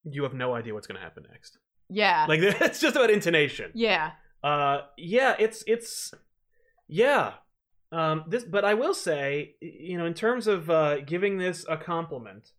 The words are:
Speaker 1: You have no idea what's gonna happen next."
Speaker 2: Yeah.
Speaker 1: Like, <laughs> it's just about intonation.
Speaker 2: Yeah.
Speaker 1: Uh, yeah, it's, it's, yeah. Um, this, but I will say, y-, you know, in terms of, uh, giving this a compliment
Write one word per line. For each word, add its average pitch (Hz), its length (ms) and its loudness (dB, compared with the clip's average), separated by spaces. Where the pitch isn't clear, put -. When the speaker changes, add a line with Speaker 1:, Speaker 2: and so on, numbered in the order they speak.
Speaker 1:
You 139 180 -6
have 135 120 -2
no 127 200 -2
idea 113 180 -6
what's 107 140 -10
gonna 95 140 -12
happen 82 300 -16
next." - 280 -20
Speaker 2:
Yeah. 185 360 4
Speaker 1:
Like, 156 140 4
<laughs> - 20 4
it's - 380 2
just 294 160 2
about 233 140 6
intonation. 156 640 2
Speaker 2:
Yeah. 185 380 0
Speaker 1:
Uh, 143 400 0
yeah, 220 420 2
it's, 220 280 -2
it's, - 460 -4
yeah. 202 460 2
Um, 160 360 0
this, 240 160 -2
but 196 200 0
I 208 100 4
will 285 200 0
say, 143 680 -2
y-, 165 180 -14
you 175 180 -8
know, 170 80 -4
in 170 80 -2
terms 226 320 -2
of, 180 240 0
uh, 147 300 4
giving 180 380 -2
this 180 300 -4
a 160 100 -2
compliment 151 800 -8